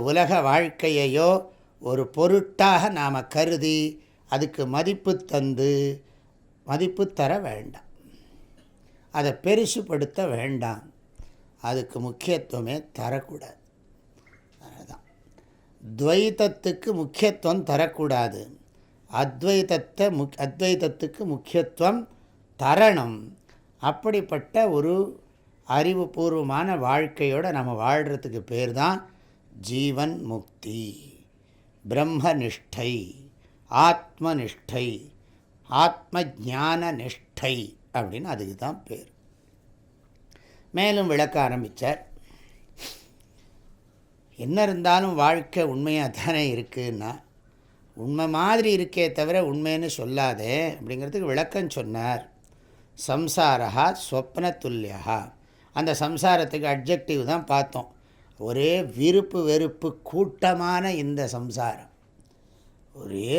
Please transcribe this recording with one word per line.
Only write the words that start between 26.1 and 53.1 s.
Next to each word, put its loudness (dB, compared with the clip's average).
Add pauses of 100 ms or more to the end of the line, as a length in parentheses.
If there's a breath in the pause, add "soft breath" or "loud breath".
வாழ்க்கையோட 0
நம்ம -2
வாழ்கிறதுக்கு -2
பேர் -4
தான் 0 (680 soft breath)
ஜீவன் -2
முக்தி, -10 (1000 soft breath)
பிரம்மனிஷ்டை, -2 (800 soft breath)
ஆத்மனிஷ்டை, 0 (840 soft breath)
ஆத்ம 2 (220)
ஞான 0
நிஷ்டை -6 (380)
அப்படின்னு -4
அதுக்கு -8
தான் -8
பேர். -14 (1600 soft breath)
மேலும் 2
விளக்க 2
ஆரம்பிச்சார். -2 (2500 loud breath)
என்ன -2
இருந்தாலும் 2
வாழ்க்கை 2
உண்மையா 0 (140)
தானே 0 (100)
இருக்குன்னா, -6 (840 soft breath)
உண்மை -2 (120)
மாதிரி 4
இருக்கே 0
தவிர 0 (120)
உண்மைன்னு -2
சொல்லாதே -2 (160)
அப்படிங்கிறதுக்கு -6
விளக்கம் -2
சொன்னார். -4 (720 soft breath)
சம்சாரஹா 2 (140)